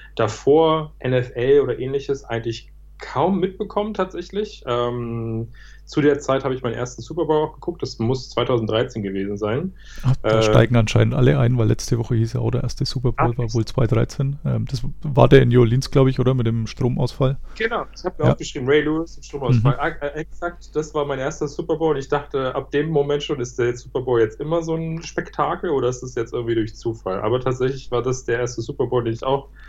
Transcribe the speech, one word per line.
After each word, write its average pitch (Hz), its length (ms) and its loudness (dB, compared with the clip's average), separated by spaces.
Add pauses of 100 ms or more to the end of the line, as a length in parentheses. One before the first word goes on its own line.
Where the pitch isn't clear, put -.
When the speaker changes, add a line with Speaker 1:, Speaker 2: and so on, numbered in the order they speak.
(160)
Speaker 1:
Davor 156 840 2
N 127 120 -2
F 123 220 0
L 135 260 4
oder 123 180 0
ähnliches 135 460 -4
eigentlich 113 460 -6 (280)
kaum 170 420 0
mitbekommen 208 540 -4
tatsächlich. 190 680 -6
Ähm, 117 840 -4 (360)
zu - 160 -2
der 143 200 4
Zeit 135 240 0
hab 131 80 -2
ich 131 100 -6
meinen 117 140 -4
ersten 123 260 -8
Super 160 220 -4
Bowl 151 240 2
auch - 60 -16
geguckt. - 280 -8
Das - 160 -6
muss 127 320 -2
zweitausenddreizehn 117 720 0
gewesen 98 340 -4
sein. 117 360 -2 (320)
Speaker 2:
Ach, 127 180 2
da 110 160 4
Speaker 1:
Äh, 110 60 4
Speaker 2:
steigen 120 320 6
anscheinend 113 360 4
alle 127 240 4
ein, 127 220 4
weil 113 80 2
letzte 117 320 0
Woche 117 160 -2
hieß 113 200 0
ja, 117 60 -2
oh, 113 120 0
der 123 100 0
erste 127 220 -4
Super 123 260 -2
Bowl 117 220 0
Speaker 1:
Ach, 120 60 -6
Speaker 2:
war 123 80 -2
Speaker 1:
echt? 110 100 -4
Speaker 2:
wohl 113 80 2
zwei 117 240 0
dreizehn. 135 560 0
Ähm, 117 220 -2
das - 180 -6 (180)
war 131 260 6
der 135 140 10
in 123 60 4
New 120 120 6
Orleans, 120 300 4
glaub 135 160 6
ich, 131 140 2
oder? 123 120 4
Mit 123 140 0
dem 113 220 -2
Stromausfall. 127 720 -2 (200)
Speaker 1:
Genau, 220 340 -2
ich - 120 -14
hab - 160 -6
mir - 60 4
Speaker 2:
Ja. 123 60 8
Speaker 1:
aufgeschrieben, - 360 -4
Ray 147 140 6
Lewis 156 340 -2
im - 80 -16
Stromausfall. 127 480 2
Speaker 2:
Mhm. 127 80 -4
Speaker 1:
Ah, 151 80 0
äh, 151 320 -6
exakt, - 560 -10
das 151 180 -4
war 147 100 -2
mein 139 140 -2
erster 147 300 -4
Super 165 280 -4
Bowl 156 180 2
und 139 40 -2
ich 135 100 -8
dachte, 135 460 -2
ab 135 160 -6
dem 151 200 0
Moment 143 340 0
schon, 143 160 -4
ist 123 180 -6
der 123 180 0
Super 127 260 -6
Bowl 123 180 2
jetzt 107 200 0
immer 165 220 -2
so 160 140 -4
ein 165 260 -6
Spektakel 165 680 -4
oder 123 180 0
ist 127 160 -4
das 127 100 -12
jetzt 117 180 -4
irgendwie 117 220 -4
durch 110 220 -2
Zufall? 110 440 -6
Aber 113 200 0
tatsächlich 131 500 -4
war 123 100 0
das 127 240 -4
der 120 140 -2
erste 123 240 -4
Super 127 240 -4
Bowl, 123 160 0
den 113 100 -2
ich 113 120 -8
auch 135 240 -2 (200)